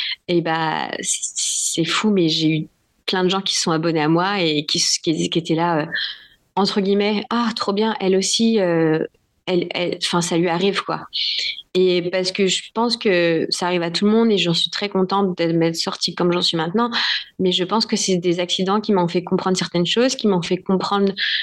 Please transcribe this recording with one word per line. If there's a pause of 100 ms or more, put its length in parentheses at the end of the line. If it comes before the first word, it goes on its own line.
(280)
et
bah, (100)
c-,
c'est
fou,
mais
j'ai
eu (380)
plein
de
gens
qui
se
sont
abonnés
à
moi
et
qui, (180)
qui,
qui
étaient
là,
euh, (720)
entre
guillemets, «
Ah,
trop
bien,
elle
aussi,
euh, (400)
elle,
elle,
enfin,
ça
lui
arrive,
quoi. » (680)
Et
parce
que
je (100)
pense
que
ça
arrive
à
tout
le
monde
et
j'en
suis
très
contente
de
m'être
sortie
comme
j'en
suis
maintenant. (480)
Mais
je
pense
que
c'est
des
accidents
qui
m'ont
fait
comprendre
certaines
choses,
qui
m'ont
fait
comprendre (300)